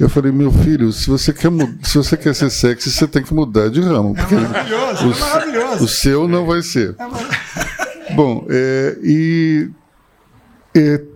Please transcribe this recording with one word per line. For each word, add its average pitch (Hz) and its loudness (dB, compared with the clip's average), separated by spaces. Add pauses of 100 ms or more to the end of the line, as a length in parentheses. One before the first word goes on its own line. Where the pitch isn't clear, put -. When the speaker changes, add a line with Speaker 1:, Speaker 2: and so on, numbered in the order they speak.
Speaker 1:
Eu 156 4
falei, 139 2
"Meu 139 2
filho, 139 4
se - -4
você 135 0
quer 160 0
mu-, 151 0
se - 0
você 147 2
quer 147 0
ser 139 0
sexy, 120 0
você 156 0
tem 139 -2
que - -8
mudar 110 2
de 135 0
ramo, 127 2
Speaker 2:
É - -2
Speaker 1:
porque - 0
Speaker 2:
maravilhoso, 220 -2
Speaker 1:
o - 4
Speaker 2:
é 120 4
Speaker 1:
s-, 117 -4
Speaker 2:
maravilhoso. 247 -2
Speaker 1:
o 113 2
seu 139 0
não 175 0
vai 170 0
ser." 107 -2
Speaker 2:
É 240 -12
mar- - -8 (300)
<laughs> - -10
Speaker 1:
Bom, 135 2
é, 131 0
e, 160 2 (1040)
é, 147 4 (160)